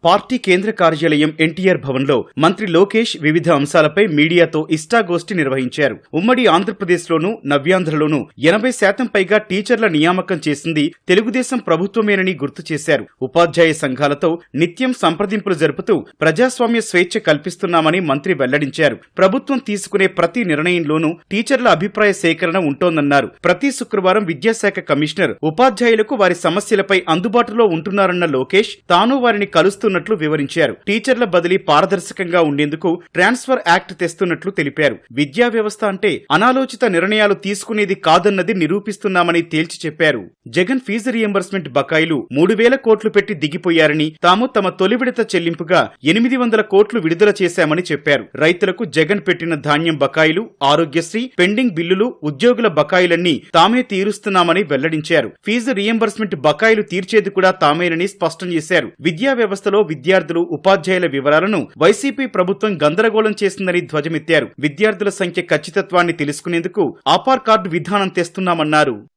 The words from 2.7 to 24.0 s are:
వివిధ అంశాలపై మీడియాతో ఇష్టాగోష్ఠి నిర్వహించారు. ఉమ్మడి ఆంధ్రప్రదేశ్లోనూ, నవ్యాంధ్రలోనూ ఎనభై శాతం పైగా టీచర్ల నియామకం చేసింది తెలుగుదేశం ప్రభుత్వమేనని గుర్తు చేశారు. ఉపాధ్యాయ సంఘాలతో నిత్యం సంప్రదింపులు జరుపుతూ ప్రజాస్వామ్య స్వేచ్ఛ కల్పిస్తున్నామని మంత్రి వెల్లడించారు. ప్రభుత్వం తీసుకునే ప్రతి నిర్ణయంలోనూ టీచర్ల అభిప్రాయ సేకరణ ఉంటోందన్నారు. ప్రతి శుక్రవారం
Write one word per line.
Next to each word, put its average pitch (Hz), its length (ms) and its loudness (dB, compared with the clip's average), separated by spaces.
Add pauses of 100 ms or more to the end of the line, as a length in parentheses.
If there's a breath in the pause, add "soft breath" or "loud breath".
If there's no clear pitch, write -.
వివిధ 156 280 0
అంశాలపై 156 580 2
మీడియాతో 156 640 2
ఇష్టాగోష్ఠి 175 600 -2
నిర్వహించారు. 135 640 -2 (160)
ఉమ్మడి 240 320 2
ఆంధ్రప్రదేశ్లోనూ, 175 1000 0
నవ్యాంధ్రలోనూ 151 800 0 (140)
ఎనభై 202 320 2
శాతం 208 340 0
పైగా 202 320 0
టీచర్ల 214 500 -2
నియామకం 180 600 0
చేసింది 151 460 -2 (140)
తెలుగుదేశం 233 500 0
ప్రభుత్వమేనని 190 760 0
గుర్తు 151 400 -8
చేశారు. 143 320 0 (160)
ఉపాధ్యాయ 165 520 2
సంఘాలతో 147 680 -2 (160 loud breath)
నిత్యం 185 380 -2
సంప్రదింపులు 196 600 -2
జరుపుతూ 156 520 0 (160 loud breath)
ప్రజాస్వామ్య 233 600 0
స్వేచ్ఛ 180 380 -2
కల్పిస్తున్నామని 165 800 0
మంత్రి 151 340 -2
వెల్లడించారు. 139 640 0 (200 soft breath)
ప్రభుత్వం 196 400 2
తీసుకునే 196 500 -2
ప్రతి 185 380 -2
నిర్ణయంలోనూ 160 680 0 (160 soft breath)
టీచర్ల 233 360 0
అభిప్రాయ 202 460 2
సేకరణ 170 440 0
ఉంటోందన్నారు. 143 720 0 (140)
ప్రతి 269 260 0
శుక్రవారం 202 540 0